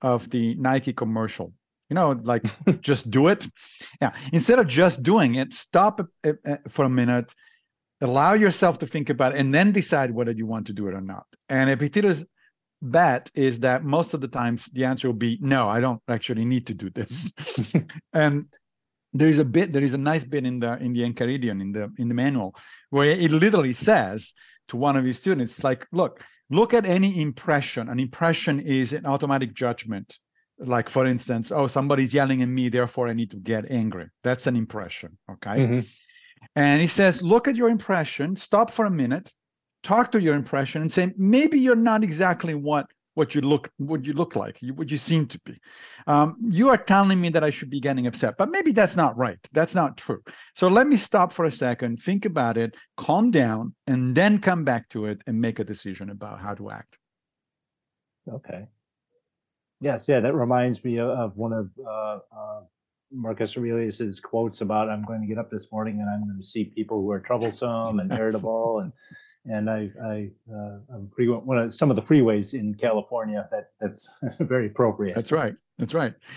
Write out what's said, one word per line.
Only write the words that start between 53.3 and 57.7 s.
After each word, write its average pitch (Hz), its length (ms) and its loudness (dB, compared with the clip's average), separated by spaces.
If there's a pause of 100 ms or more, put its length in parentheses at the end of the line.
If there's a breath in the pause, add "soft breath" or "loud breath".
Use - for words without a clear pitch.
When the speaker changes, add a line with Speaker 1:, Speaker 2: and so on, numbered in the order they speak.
Speaker 1:
and 127 300 0
then 202 240 4
come 180 240 0
back 123 260 -2
to 107 160 -6
it 104 220 -6
and 113 120 -2
make 113 200 -2
a 110 40 -4
decision 98 460 -10
about 101 300 -14
how 101 160 -10
to 104 160 -14
act.'" 104 260 -18 (1300)